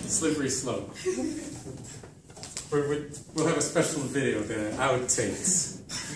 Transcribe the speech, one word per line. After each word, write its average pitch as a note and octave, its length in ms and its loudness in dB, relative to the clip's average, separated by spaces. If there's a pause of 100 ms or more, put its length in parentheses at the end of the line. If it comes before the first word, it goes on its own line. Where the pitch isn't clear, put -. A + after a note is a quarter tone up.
slippery C#3+ 400 2
slope. - 460 -2 (1800)
We're, C#3+ 180 2
we, D3 160 0 (300)
we'll D#3+ 120 4
have D#3+ 100 4
a C#3+ 40 2
special - 400 2
video, A#2+ 400 2
the G#2+ 360 -2
outtakes. - 1000 2 (360)